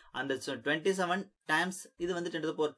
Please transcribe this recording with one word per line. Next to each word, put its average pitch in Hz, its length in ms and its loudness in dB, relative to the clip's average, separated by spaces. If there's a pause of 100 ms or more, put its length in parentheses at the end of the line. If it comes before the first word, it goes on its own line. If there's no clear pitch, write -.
(200)
அந்த 135 140 -2 (320)
twenty-seven 180 560 2 (300)
times 180 260 2 (260)
இது 180 140 0
வந்து 170 160 -2
ten 160 100 -2
to 160 60 0
the 147 100 -6
power 147 180 2